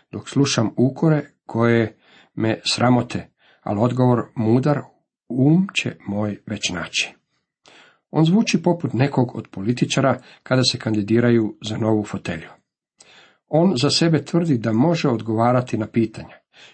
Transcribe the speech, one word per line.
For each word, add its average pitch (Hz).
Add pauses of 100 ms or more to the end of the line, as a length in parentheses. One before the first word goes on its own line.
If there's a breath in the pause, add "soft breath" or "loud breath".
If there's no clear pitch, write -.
(120 loud breath)
dok -
slušam 131
ukore 139 (240)
koje 117 (380 soft breath)
me 110
sramote, 120 (320 soft breath)
ali 101
odgovor 123 (140)
mudar 131 (480)
um 160
će - (100)
moj 104
već 101
naći.” - (960 soft breath)
On 156
zvuči 185
poput 170
nekog 127
od -
političara 123 (220 loud breath)
kada 127
se 120
kandidiraju 113
za 107
novu 110
fotelju. 87 (1040 soft breath)
On 170
za 127
sebe 160
tvrdi 165
da 110
može 156
odgovarati 117
na 107
pitanja. - (380 loud breath)